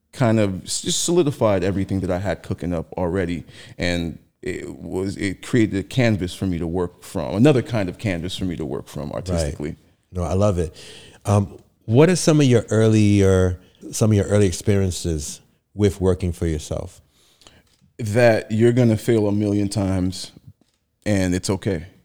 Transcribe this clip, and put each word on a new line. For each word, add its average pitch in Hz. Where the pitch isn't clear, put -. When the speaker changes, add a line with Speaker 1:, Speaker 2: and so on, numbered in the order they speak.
Speaker 1:
kind 113
of 98
s-, -
just 180
solidified 131
everything 95
that 92
I 90
had 92
cooking 87
up 82
already. 87
And 87
it -
was, 92
it 92
created 110
a 92
canvas 107
for -
me 90
to 82
work 85
from, 78
another 123
kind 107
of 90
canvas 90
for -
me 87
to 80
work 65
from 71
artistically. 80
Speaker 2:
Right. -
No, 90
I 78
love 98
it. 80
Um, 101
what 139
are 180
some 156
of 143
your 120
earlier, 104
some 110
of 107
your 98
early 104
experiences 87
with 101
working 90
for 85
yourself? -
Speaker 1:
That 110
you're 113
gonna 120
fail 107
a 101
million 104
times 95
and 95
it's -
okay. 92